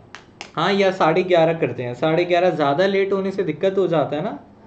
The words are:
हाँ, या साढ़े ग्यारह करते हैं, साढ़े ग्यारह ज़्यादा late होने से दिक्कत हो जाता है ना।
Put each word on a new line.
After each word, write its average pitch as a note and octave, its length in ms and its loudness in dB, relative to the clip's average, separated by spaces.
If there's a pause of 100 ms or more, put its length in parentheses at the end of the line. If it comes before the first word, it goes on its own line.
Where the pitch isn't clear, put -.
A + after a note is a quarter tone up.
(540)
हाँ, F3 180 -2
या G3 200 2
साढ़े F3 300 2
ग्यारह E3 380 2
करते B2+ 220 -2
हैं, B2 120 -6
साढ़े D#3+ 300 0
ग्यारह F3 260 2
ज़्यादा D3+ 360 0
late G3 260 0
होने F#3+ 180 -2
से F#3+ 140 -4
दिक्कत F#3+ 340 -2
हो F#3+ 100 2
जाता D3 280 0
है D#3 80 -4
ना। C4 140 -8 (280)